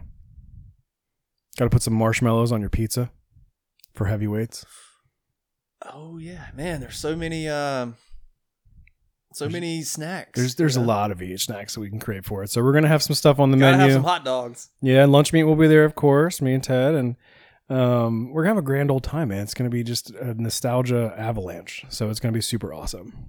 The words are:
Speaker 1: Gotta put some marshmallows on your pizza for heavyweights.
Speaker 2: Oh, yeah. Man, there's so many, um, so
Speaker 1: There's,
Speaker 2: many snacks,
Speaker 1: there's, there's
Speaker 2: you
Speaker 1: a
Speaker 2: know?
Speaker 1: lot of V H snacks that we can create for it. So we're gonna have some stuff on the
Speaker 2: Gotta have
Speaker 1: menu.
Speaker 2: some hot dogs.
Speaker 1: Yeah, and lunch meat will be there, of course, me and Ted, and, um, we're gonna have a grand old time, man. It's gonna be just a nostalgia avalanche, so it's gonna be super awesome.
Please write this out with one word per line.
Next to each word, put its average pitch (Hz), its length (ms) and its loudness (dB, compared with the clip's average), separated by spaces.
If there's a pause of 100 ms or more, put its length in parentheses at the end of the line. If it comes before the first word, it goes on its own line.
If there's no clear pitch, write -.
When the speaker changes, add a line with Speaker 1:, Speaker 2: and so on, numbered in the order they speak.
(1600)
Speaker 1:
Gotta 120 120 0
put 117 120 2
some 113 120 -2
marshmallows 113 580 0
on 110 80 -2
your 98 100 -6
pizza 123 400 -4 (840)
for 104 120 -4
heavyweights. 107 580 -4 (1160)
Speaker 2:
Oh, 165 360 -18
yeah. 165 360 -16
Man, 151 260 -8
there's - 160 -16
so 156 180 -6
many, 160 340 -6
um, 139 480 -4 (1400)
so 147 120 -10
Speaker 1:
There's, 156 60 -6
Speaker 2:
many 165 300 -6
snacks, 156 560 -10
Speaker 1:
there's, 123 160 -2
there's 151 220 0
Speaker 2:
you 123 60 0
Speaker 1:
a - 40 0
Speaker 2:
know? 113 60 2
Speaker 1:
lot 104 180 -2
of 90 80 -8
V 90 140 -10
H 98 140 -6
snacks 104 280 -10
that 117 60 -10
we 101 100 -10
can 107 100 -8
create 95 240 -10
for 98 200 -8
it. 101 60 -10
So 117 120 0
we're 135 100 4
gonna 151 160 6
have 151 140 4
some 151 140 -2
stuff 139 240 4
on 135 100 6
the 135 60 6
Speaker 2:
Gotta 135 160 8
have 135 80 6
Speaker 1:
menu. 139 140 6
Speaker 2:
some 135 100 2
hot 170 200 -2
dogs. 127 460 -6 (100)
Speaker 1:
Yeah, 131 220 6
and 143 100 8
lunch 143 200 6
meat 165 120 4
will 156 120 4
be 156 100 6
there, 156 180 8
of 151 120 0
course, 147 440 2
me 131 140 0
and 131 80 0
Ted, 135 320 2
and, 123 220 -2 (520)
um, 123 640 0
we're 160 120 -2
gonna 214 100 2
have 196 80 0
a 139 40 -6
grand 139 260 0
old 131 100 -2
time, 151 280 -4
man. 98 120 -4
It's 104 100 -10
gonna 123 180 -4
be 120 120 -2
just 117 280 -8
a 120 300 -8
nostalgia 120 800 -2
avalanche, 104 680 -8
so 107 220 -6
it's 107 100 -8
gonna 120 120 -2
be 113 80 -2
super 104 320 -6
awesome. 90 560 -12